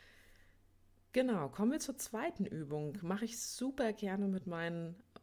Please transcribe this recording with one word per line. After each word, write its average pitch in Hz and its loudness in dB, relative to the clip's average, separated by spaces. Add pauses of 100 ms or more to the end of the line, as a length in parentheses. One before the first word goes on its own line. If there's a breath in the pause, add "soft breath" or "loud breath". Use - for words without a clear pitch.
(1120 loud breath)
Genau, 233 4
kommen 214 2
wir 311 0
zur 269 -6
zweiten 247 -2
Übung. 151 -2
Mache 190 0
ich 226 -4
super 254 0
gerne 202 0
mit 190 0
meinen 170 -2 (280)